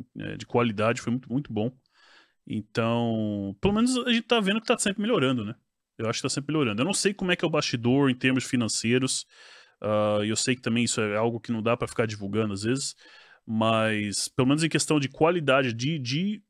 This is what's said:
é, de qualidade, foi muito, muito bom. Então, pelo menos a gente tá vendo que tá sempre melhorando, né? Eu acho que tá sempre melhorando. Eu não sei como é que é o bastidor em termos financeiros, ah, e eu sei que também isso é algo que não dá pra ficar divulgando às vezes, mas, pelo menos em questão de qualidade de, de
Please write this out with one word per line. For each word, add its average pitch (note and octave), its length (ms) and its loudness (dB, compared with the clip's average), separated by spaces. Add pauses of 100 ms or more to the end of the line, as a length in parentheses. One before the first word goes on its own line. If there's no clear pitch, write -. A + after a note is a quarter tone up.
(200)
é, G#2 160 -10
de G#2+ 100 -14
qualidade, A#2 560 0
foi A#2+ 80 -4
muito, B2 200 -4
muito B2+ 220 -4
bom. G#2+ 180 -2 (760)
Então, A2 1120 -2
pelo G3+ 140 2
menos B3 240 2
a B3 120 -2
gente A#3 160 0
tá A#3 140 4
vendo G3+ 200 0
que - 60 -16
tá A#3 120 2
sempre G3+ 240 -2
melhorando, C3+ 420 2
né? A2 100 -8 (440)
Eu A2 100 -2
acho A#2 120 -4
que - 20 -12
tá - 80 -2
sempre C#3+ 240 -4
melhorando. A#2 260 2
Eu D3 60 2
não G3 80 -2
sei G3+ 180 0
como F#3 180 -2
é F3 60 2
que - 80 -4
é E3 40 2
o - 20 0
bastidor C3+ 580 2
em B2 60 2
termos C3 300 0
financeiros, B2 840 0 (560)
ah, G#2+ 420 2
e G#2+ 60 0
eu G#2+ 60 0
sei B2+ 200 0
que B2+ 60 -20
também A#2 220 2
isso - 140 -2
é G#2 180 0
algo A#2 220 0
que A#2+ 140 -6
não A2 100 -2
dá A#2 140 2
pra A#2 100 -4
ficar A2+ 200 -2
divulgando G#2 480 -2
às G2 80 -6
vezes, C3 340 -2 (540)
mas, A2 800 0
pelo B2+ 200 0
menos D3+ 140 4
em D#3+ 60 2
questão D3+ 320 2
de C3 80 -2
qualidade C#3 640 2
de, C#3 260 -2
de E3 520 -4